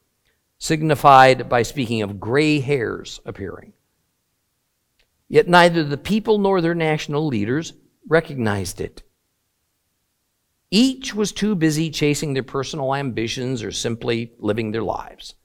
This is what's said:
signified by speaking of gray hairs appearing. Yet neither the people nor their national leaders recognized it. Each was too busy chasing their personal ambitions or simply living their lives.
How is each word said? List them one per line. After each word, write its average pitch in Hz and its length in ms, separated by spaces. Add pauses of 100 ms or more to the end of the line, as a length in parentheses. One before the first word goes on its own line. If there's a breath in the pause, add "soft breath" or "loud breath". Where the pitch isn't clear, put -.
(580)
signified 139 880
by 123 140
speaking 113 400
of 98 180
gray 143 400
hairs 117 640
appearing. - 480 (1500)
Yet 151 220
neither 175 340
the 143 140
people 214 400
nor 196 240
their 165 140
national 156 520
leaders 123 460 (340)
recognized 117 720
it. - 240 (1700)
Each 254 440
was 208 180
too 208 220
busy 160 360
chasing 147 440
their 131 80
personal 135 520
ambitions 123 680
or 98 100
simply 117 680
living 107 320
their 110 120
lives. - 520 (100)